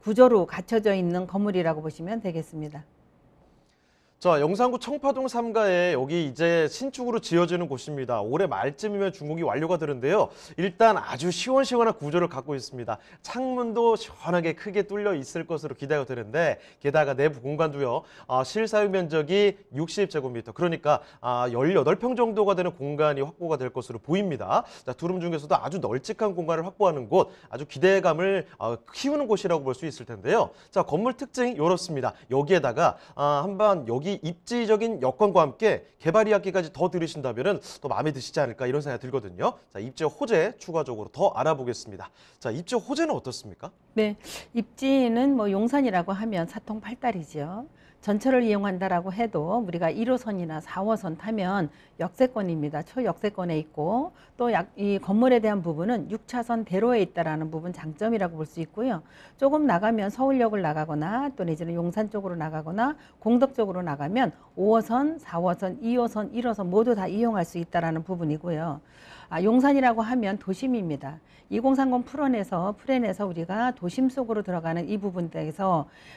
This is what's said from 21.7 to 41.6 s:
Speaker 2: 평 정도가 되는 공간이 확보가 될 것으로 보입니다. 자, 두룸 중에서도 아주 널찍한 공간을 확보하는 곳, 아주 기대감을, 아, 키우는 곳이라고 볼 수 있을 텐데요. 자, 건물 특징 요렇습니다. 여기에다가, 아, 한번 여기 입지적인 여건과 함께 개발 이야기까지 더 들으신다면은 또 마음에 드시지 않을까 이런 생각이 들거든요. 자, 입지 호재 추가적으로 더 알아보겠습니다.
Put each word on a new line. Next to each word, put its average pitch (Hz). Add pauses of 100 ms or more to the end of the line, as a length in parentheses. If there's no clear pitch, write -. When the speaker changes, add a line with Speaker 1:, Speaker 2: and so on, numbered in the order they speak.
Speaker 2:
평 240
정도가 214
되는 175
공간이 143
확보가 160
될 127
것으로 120
보입니다. 156 (200)
자, 127
두룸 175
중에서도 165
아주 147
널찍한 170
공간을 165
확보하는 170
곳, 170 (200)
아주 135
기대감을, 180 (100)
아, 117 (180)
키우는 285
곳이라고 170
볼 131
수 -
있을 131
텐데요. 120 (220)
자, 180
건물 220
특징 247
요렇습니다. 151 (140)
여기에다가, 143 (180)
아, 143
한번 196
여기 139
입지적인 214
여건과 190
함께 160 (140)
개발 208
이야기까지 185
더 165
들으신다면은 151 (200)
또 -
마음에 123
드시지 131
않을까 127
이런 135
생각이 135
들거든요. 127 (160)
자, -
입지 127
호재 214
추가적으로 127
더 175
알아보겠습니다. 120 (300)